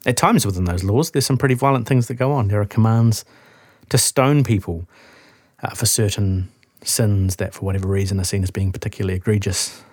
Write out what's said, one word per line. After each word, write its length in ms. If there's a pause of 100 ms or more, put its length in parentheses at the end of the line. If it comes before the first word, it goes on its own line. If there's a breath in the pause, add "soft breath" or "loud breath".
at 120
times 280
within 200
those 180
laws, 300
there's 140
some 120
pretty 160
violent 320
things 220
that 60
go 180
on. 160
There 120
are 60
commands 580 (640 soft breath)
to 80
stone 440
people, 460 (720 soft breath)
uh, 80
for 160
certain 640 (340)
sins 540
that, 180
for 100
whatever 220
reason, 320
are 60
seen 180
as 80
being 220
particularly 420
egregious. 680 (120)